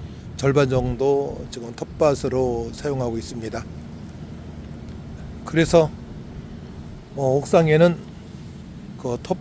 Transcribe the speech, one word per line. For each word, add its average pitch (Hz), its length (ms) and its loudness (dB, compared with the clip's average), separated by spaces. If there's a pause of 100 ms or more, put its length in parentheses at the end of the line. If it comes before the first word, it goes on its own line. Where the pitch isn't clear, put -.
(380)
절반 139 320 4
정도 131 800 2
지금 117 260 -10
텃밭으로 127 960 0
사용하고 127 460 -2
있습니다. 113 440 -6 (1800)
그래서, 160 480 6 (1300)
어, 135 220 4
옥상에는 160 580 8 (1040)
그 123 240 -2
텃-, - 160 -2